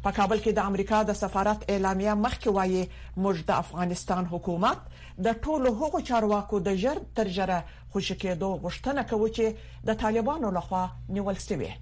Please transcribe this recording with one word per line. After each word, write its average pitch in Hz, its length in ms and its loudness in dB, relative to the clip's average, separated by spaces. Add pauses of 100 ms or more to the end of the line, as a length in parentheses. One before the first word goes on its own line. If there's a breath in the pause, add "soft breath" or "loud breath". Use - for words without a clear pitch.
په 196 140 2
کابل 208 260 4
کې 220 140 4
د 196 140 2
امریکا 196 320 4
د 202 180 0
سفارت 202 420 2 (120)
اعلامیه 190 380 2 (120)
مخکې - 320 0
وایي، 185 260 2 (400 loud breath)
موږ 196 120 4 (120)
د - 40 2 (120)
افغانستان 175 720 -2
حکومت 185 440 0 (460 loud breath)
د 226 200 2
ټولو 285 240 2 (100)
هغو 311 320 0
چارواکو 208 560 2
د - 20 0 (140)
ژر 285 160 0 (160)
تر 220 120 2 (100)
ژره 185 260 0 (280 loud breath)
خوشي 196 300 -2
کېدو 185 280 -2 (140)
غوښتنه 262 460 -2
کوو 220 260 2
چې 226 100 2 (420 loud breath)
د 220 180 2
طالبانو 226 520 0
لخوا 180 280 -2 (240)
نیول 196 400 -2
سوي. 107 320 -2